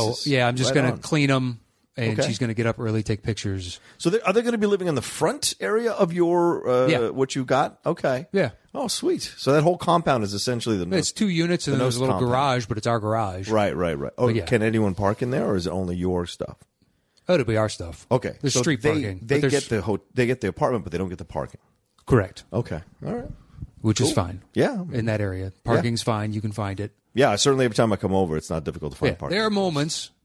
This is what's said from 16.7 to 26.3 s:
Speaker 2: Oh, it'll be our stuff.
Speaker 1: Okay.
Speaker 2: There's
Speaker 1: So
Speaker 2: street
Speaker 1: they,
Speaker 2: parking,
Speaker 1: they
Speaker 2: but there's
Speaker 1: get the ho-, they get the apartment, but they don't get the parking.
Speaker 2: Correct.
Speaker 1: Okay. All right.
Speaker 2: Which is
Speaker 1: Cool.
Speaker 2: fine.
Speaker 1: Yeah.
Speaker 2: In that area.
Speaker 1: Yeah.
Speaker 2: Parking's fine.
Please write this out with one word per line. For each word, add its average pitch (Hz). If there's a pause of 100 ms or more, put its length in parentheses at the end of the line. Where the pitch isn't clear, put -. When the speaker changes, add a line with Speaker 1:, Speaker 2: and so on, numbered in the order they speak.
Speaker 2:
Oh, 139
it'll 131
be 110
our 107
stuff. -
Speaker 1:
Okay. 120
Speaker 2:
There's 139
Speaker 1:
So 131
Speaker 2:
street 123
Speaker 1:
they, 151
Speaker 2:
parking, 104
Speaker 1:
they 139
Speaker 2:
but 147 (100)
there's - (120)
Speaker 1:
get -
the 110
ho-, 98 (140)
they 123
get 127
the 101
apartment, 117
but 80
they 87
don't 95
get 85
the 90
parking. - (480)
Speaker 2:
Correct. 104
Speaker 1:
Okay. 90 (220)
All 160
right. 240 (500)
Speaker 2:
Which 110
is 123
Speaker 1:
Cool. 311 (120)
Speaker 2:
fine. 87 (120)
Speaker 1:
Yeah. 185
Speaker 2:
In 117
that 107
area. 95
Speaker 1:
Yeah. 95 (140)
Speaker 2:
Parking's 117
fine. 107